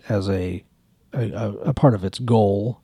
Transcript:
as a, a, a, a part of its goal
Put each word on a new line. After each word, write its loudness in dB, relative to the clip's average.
as 0
a, -4
a, -2
a, -6
a 0
part 4
of -2
its -6
goal 2